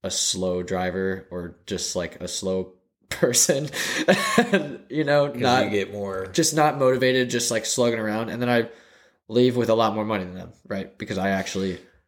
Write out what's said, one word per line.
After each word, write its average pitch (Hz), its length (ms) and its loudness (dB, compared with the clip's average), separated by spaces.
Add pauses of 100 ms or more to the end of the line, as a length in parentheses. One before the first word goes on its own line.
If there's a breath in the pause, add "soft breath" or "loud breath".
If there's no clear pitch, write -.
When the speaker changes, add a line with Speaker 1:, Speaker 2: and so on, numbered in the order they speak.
Speaker 1:
a 95 60 -4
slow 92 520 -2
driver 95 680 -4
or 87 260 -10 (100)
just, - 300 -6
like, 85 240 -6
a 87 80 -8
slow 92 460 -4 (160)
<laughs> - 180 -20
person, 143 600 2 (840 loud breath)
and, 147 280 -2 (100)
you 147 140 0
know, 143 260 4
Speaker 2:
'Cause 120 100 -8
Speaker 1:
not 127 240 4
Speaker 2:
you 98 60 -4
get 98 220 -2
more 98 340 -6
Speaker 1:
just 156 280 0
not 147 240 2
motivated, 127 520 2
just, 120 200 0
like, 113 140 -2
slugging 120 340 2
around. 110 300 -2
And 117 140 -6
then 120 80 0
I 117 180 2 (600 loud breath)
leave 123 280 4
with 113 140 2
a 110 40 6
lot 110 200 4
more 107 100 -2
money 104 200 -2
than 90 100 -12
them, 92 180 -14 (140)
right? 98 320 -8
Because 104 200 -6
I 95 120 0
actually 95 480 -2 (300)